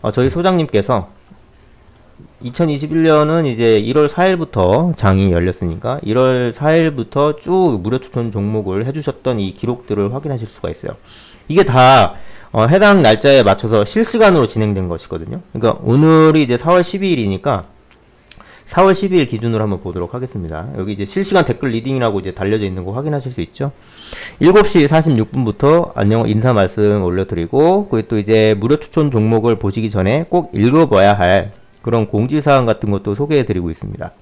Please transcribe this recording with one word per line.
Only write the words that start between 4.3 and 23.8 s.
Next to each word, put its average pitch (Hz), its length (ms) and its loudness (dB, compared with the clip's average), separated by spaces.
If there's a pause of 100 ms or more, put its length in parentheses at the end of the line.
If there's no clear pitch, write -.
장이 95 380 2
열렸으니까 90 720 -4
일월 123 500 0
사일부터 151 800 -2
쭉 170 480 0
무료 117 140 -2
추천 117 340 -6
종목을 104 540 -4
해주셨던 135 560 -6
이 95 120 -4
기록들을 110 600 -4
확인하실 131 340 -8
수가 - 220 -12
있어요. - 240 -10 (560)
이게 175 160 4
다, 127 480 6 (400)
어, 110 140 2
해당 196 340 4
날짜에 127 420 4
맞춰서 104 400 2
실시간으로 202 640 2
진행된 104 400 -2
것이거든요. 82 540 -10 (100)
그러니까 110 320 -2
오늘이 156 600 4
이제 120 120 0
사월 175 300 0
십이일이니까 127 800 -4 (1000)
사월 190 280 2
십이일 185 320 0
기준으로 113 380 -4
한번 101 180 -4
보도록 87 320 -8
하겠습니다. 95 540 -10 (100)
여기 98 160 -6
이제 98 100 -8
실시간 190 400 -2
댓글 131 260 -4
리딩이라고 117 500 -2
이제 92 140 -8
달려져 104 320 -2
있는 92 200 -6
거 95 60 -8
확인하실 135 400 -6
수 - 100 -10
있죠. - 300 -8 (680)